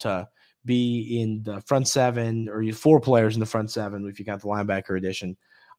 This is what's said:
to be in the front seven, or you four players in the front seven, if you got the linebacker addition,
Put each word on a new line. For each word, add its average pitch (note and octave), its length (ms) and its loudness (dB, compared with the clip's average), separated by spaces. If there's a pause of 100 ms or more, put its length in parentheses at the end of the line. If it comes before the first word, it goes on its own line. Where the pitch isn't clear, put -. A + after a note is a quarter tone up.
to G2 260 -4 (380)
be A#2+ 560 0
in A2 200 -4
the G2+ 200 -10
front C3 260 2
seven, A#2 640 0
or G#2+ 120 -4
you A2 120 -2
four D#3 260 8
players A2+ 360 4
in A2+ 40 -2
the G#2+ 60 0
front G#2+ 260 -4
seven, G2+ 360 -8
if G2+ 120 -12
you G2 60 -14
got G2+ 160 -8
the G2+ 60 -10
linebacker G2+ 500 -2
addition, F#2 380 -6 (440)